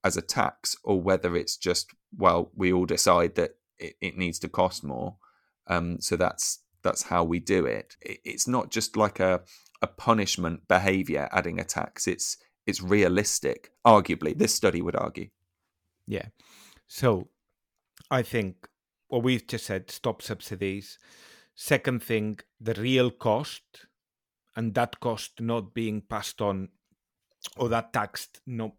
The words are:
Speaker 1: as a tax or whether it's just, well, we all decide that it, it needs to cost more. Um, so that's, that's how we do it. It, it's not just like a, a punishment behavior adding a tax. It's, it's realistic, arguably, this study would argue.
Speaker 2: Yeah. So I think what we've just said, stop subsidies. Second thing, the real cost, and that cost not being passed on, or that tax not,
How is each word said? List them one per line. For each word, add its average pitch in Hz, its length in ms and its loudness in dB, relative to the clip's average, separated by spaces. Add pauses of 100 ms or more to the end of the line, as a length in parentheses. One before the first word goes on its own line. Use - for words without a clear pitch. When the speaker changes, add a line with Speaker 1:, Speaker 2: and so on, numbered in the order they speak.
Speaker 1:
as 92 140 2
a - 60 -2
tax - 600 -2
or 98 200 2
whether 90 340 2
it's - 220 -2
just, - 320 -2 (260)
well, 87 380 4
we 92 180 2
all 90 140 4
decide 87 480 4
that - 220 0 (220)
it, - 220 -12
it 92 160 -6
needs 87 220 -2
to - 100 -8
cost - 340 0
more. 67 340 -6 (500)
Um, 87 340 -2
so - 160 -2
that's, - 440 -2 (220)
that's - 200 -2
how 87 220 0
we 85 160 0
do 90 260 2
it. 53 340 -6
It, - 240 -14
it's - 240 -4
not 123 220 -2
just - 260 -4
like 104 240 2
a, 92 220 2 (400)
a - 40 0
punishment 95 800 -2
behavior 92 640 2
adding 90 300 -2
a - 40 -6
tax. - 440 -6
It's, - 300 -4 (280)
it's 95 160 -4
realistic, 92 880 2 (160)
arguably, 85 500 6
this 107 160 2
study 87 300 2
would 87 140 -4
argue. - 320 -6 (800)
Speaker 2:
Yeah. 104 180 -6 (600)
So 110 400 0 (800)
I 131 120 2
think 104 460 -4 (380)
what 123 160 0
we've 127 240 0
just - 200 -8
said, 95 220 -6
stop - 320 -6
subsidies. 98 800 -8 (560)
Second 131 480 0
thing, 107 380 -2 (200)
the 110 140 -4
real 123 380 2
cost, 120 500 -2 (920)
and 113 180 -2
that 120 240 0
cost - 420 -6
not 113 340 -4
being 110 260 -4
passed - 420 -10
on, 95 280 -2 (840)
or 123 120 -2
that 113 240 -2
tax - 360 -4 (180)
not, 113 320 -8